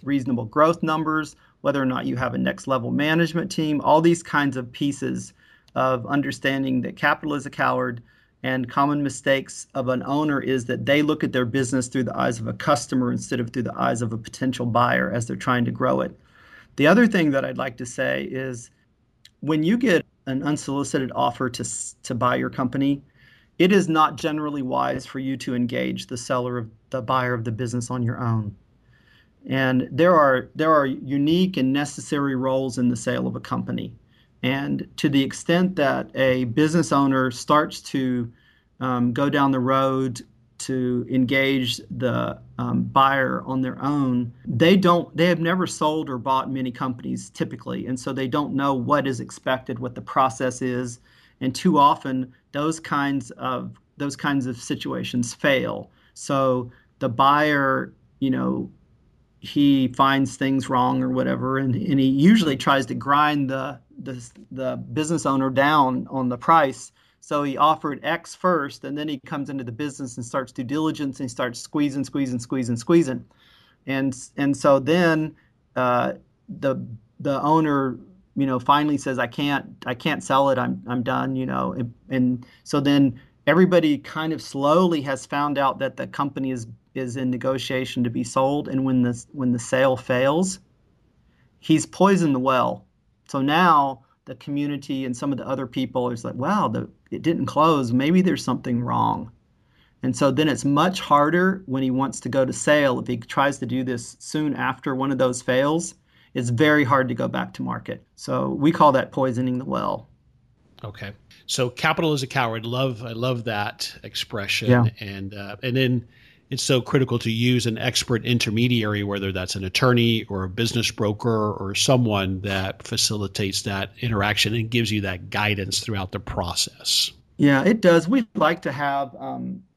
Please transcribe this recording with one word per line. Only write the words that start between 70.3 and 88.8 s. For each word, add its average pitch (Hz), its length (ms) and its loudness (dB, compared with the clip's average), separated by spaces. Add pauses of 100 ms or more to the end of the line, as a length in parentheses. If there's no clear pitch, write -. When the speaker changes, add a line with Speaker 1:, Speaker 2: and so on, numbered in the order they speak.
Speaker 1:
due 135 100 -8
diligence 147 560 -2
and 139 100 -6
starts 123 300 -4
squeezing, 139 460 -2
squeezing, 127 340 -4
squeezing, 120 380 -2
squeezing. 135 480 2 (640)
And, 135 300 -2 (200)
and 139 200 2
so 139 220 6
then, 156 560 2 (400)
uh, 127 380 2 (360)
the, 135 280 -2 (420)
the 135 240 -2
owner, 143 560 2 (380)
you 139 100 0
know, 127 140 0
finally 147 360 2
says, 131 220 -2
"I 123 80 0
can't, 139 400 -2 (200)
I 123 80 -2
can't 139 280 -4
sell 139 280 4
it. 127 80 2
I'm, 123 280 -4
I'm 123 160 -2
done," 131 340 -2
you 131 100 -4
know. 127 260 -2
And, 120 200 -6 (160)
and 127 380 0 (180)
so 147 160 0
then 139 400 4 (260)
everybody 156 520 6
kind 160 340 -6
of 139 80 -6
slowly 156 640 2
has 135 240 -4
found 147 320 -2
out 131 220 0
that 135 160 -4
the 131 100 -6
company 139 440 -4
is, 120 160 -6 (280)
is 127 220 -6
in 127 140 -2
negotiation 127 760 -2
to 120 60 0
be 120 140 -4
sold. 139 440 0
And 131 160 0